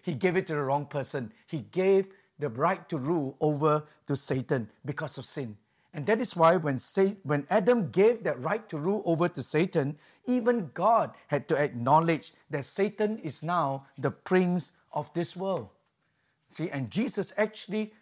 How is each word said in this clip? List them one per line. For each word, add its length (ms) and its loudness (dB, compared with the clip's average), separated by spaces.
he 120 -4
gave 220 0
it 120 0
to 60 -4
the 80 0
wrong 240 0
person. 460 -6
He 120 -6
gave 360 4
the 100 -4
right 400 -2
to 80 -4
rule 420 -2
over 440 2
to 80 -2
Satan 540 -2
because 320 -8
of 80 -12
sin. 320 -10
And 120 -8
that 160 2
is 140 -4
why 200 8
when 220 0
Sa-, 460 0
when 260 -2
Adam 400 4
gave 340 4
that 160 -2
right 300 -4
to 80 -6
rule 280 -2
over 220 2
to 140 -6
Satan, 560 0
even 500 0
God 360 2
had 200 -2
to 80 2
acknowledge 760 2
that 140 -6
Satan 540 -2
is 220 -10
now 460 -2
the 140 -2
prince 600 0
of 200 -6
this 220 -4
world. 340 -6
See, 180 -6
and 220 -6
Jesus 460 -4
actually 640 -4